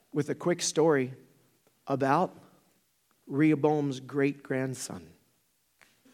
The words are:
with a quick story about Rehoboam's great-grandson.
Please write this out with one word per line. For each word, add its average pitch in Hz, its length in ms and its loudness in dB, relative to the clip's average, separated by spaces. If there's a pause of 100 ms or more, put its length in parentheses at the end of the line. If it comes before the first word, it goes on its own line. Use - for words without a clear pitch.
(120)
with 151 180 -4
a 147 60 -6
quick 175 260 -2
story 143 520 2 (760)
about 139 480 0 (920)
Rehoboam's 147 720 2
great-grandson. 131 1080 -4 (1080)